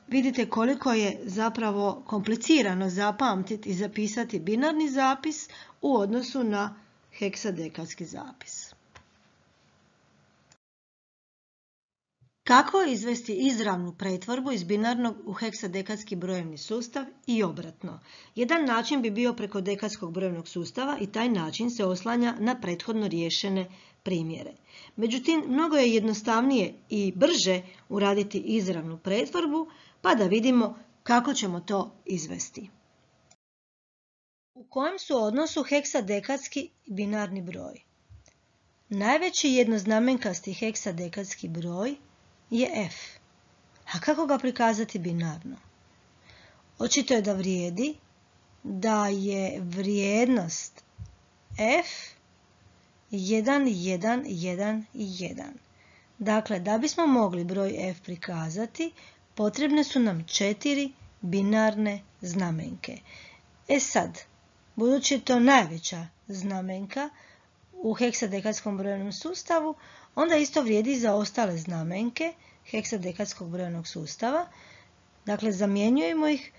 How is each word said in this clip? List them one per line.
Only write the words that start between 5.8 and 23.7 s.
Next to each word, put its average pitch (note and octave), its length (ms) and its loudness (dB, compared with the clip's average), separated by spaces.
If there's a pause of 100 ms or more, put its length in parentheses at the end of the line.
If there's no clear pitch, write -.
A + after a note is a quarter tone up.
u C#4 160 2
odnosu A#3+ 480 0
na G#3 300 0 (440)
heksadekadski E3+ 840 -6
zapis. - 680 -14 (3750)
Kako D4 380 6
izvesti A#3 520 0
izravnu G3+ 580 2
pretvorbu A#3 600 -2
iz F#3+ 120 -2
binarnog A3+ 600 0
u G#3 80 -8
heksadekadski G3 840 -6
brojevni F3 420 -4
sustav A#3+ 460 -6 (220)
i A3+ 160 2
obratno? E3 580 -6 (340)
Jedan D4+ 300 2
način A#3+ 380 2
bi A#3 80 2
bio A#3+ 240 2
preko G#3 260 -4
dekadskog G3 520 -4
brojevnog F#3+ 360 -2
sustava B3+ 520 -4
i G3+ 60 -4
taj A3 220 0
način G3+ 420 0
se A#3 140 -2
oslanja A#3 540 0
na A#3+ 220 0
prethodno G3+ 480 -2
riješene F3+ 640 -2 (320)